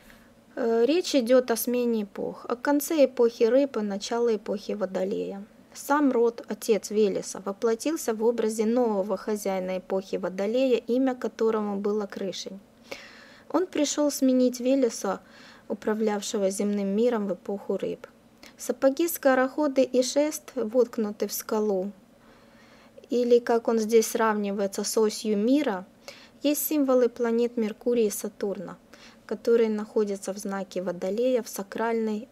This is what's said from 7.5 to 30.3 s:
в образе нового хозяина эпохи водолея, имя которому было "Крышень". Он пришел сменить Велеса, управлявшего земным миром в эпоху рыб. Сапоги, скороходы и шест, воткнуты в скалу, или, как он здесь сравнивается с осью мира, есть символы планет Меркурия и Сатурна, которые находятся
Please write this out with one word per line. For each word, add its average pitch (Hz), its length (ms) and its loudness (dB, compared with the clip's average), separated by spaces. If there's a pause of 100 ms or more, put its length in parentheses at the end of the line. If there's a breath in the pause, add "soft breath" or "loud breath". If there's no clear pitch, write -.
в 220 100 -6
образе 220 420 0
нового 214 500 0
хозяина 190 600 -4
эпохи 190 400 -4
водолея, 208 600 0
имя 254 380 0
которому 220 600 -2
было 208 300 -2
"Крышень". 196 520 -10 (920 loud breath)
Он 370 180 0
пришел 294 440 0
сменить 254 480 2
Велеса, 240 640 0 (480 loud breath)
управлявшего 214 800 -2
земным 202 400 -2
миром 220 380 2
в 190 80 -2
эпоху 202 420 -6
рыб. 175 280 -6 (520 loud breath)
Сапоги, 269 500 2
скороходы 262 760 2
и 247 200 2
шест, 294 520 -2
воткнуты 226 720 0
в 202 60 -8
скалу, 202 580 -2 (1160 loud breath)
или, 240 300 6
как 233 300 0
он 226 100 4
здесь 220 280 4
сравнивается 208 760 -2
с - 140 -2
осью 214 400 0
мира, 226 480 2 (580 loud breath)
есть 294 240 0
символы 262 400 2
планет 240 480 0
Меркурия 226 520 0
и - 20 2
Сатурна, 196 680 -8 (480 loud breath)
которые 226 440 2
находятся 208 640 -2